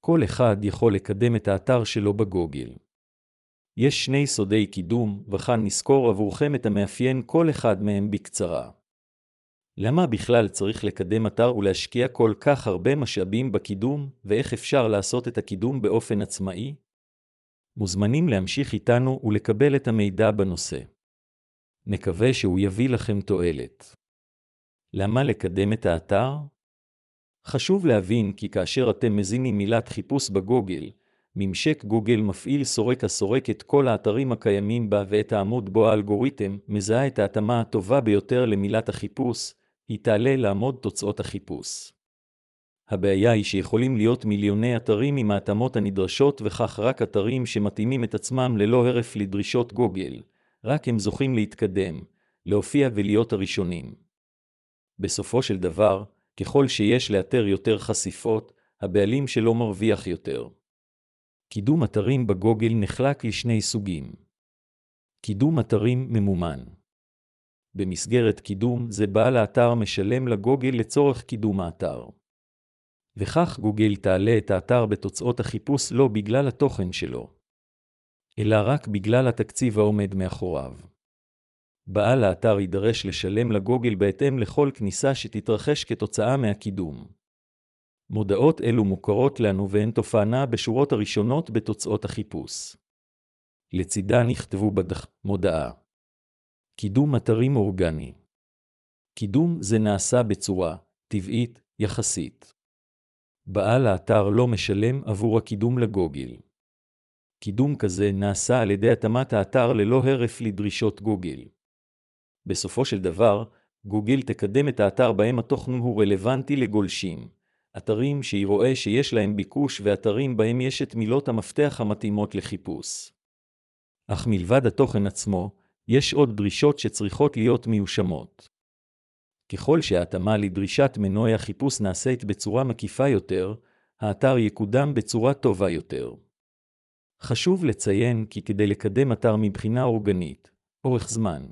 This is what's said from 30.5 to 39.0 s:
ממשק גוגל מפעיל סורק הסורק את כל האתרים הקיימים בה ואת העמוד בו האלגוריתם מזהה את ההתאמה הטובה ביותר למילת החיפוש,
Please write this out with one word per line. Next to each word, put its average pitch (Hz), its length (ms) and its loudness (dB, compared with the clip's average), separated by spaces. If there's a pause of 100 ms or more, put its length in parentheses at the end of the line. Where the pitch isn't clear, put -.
ממשק 101 500 -2
גוגל 107 360 2
מפעיל 123 420 -2
סורק 120 400 0
הסורק 110 460 -2
את - 140 -6
כל 143 240 4
האתרים 117 440 0
הקיימים 107 580 0
בה 101 200 2
ואת 104 220 0
העמוד 101 420 -2
בו 110 160 6
האלגוריתם 104 680 0 (100)
מזהה 110 400 0
את 123 120 -4
ההתאמה 110 420 0
הטובה 113 400 0
ביותר 117 440 2
למילת 104 440 0
החיפוש, 117 640 -6 (340)